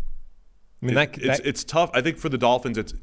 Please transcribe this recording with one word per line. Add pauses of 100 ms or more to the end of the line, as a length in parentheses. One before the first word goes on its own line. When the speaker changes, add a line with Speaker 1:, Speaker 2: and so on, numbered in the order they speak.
(840)
Speaker 1:
I
mean,
Speaker 2:
it,
Speaker 1:
that
c-,
Speaker 2:
it's,
Speaker 1:
that
Speaker 2:
it's
tough.
I
think
for
the
Dolphins,
it's,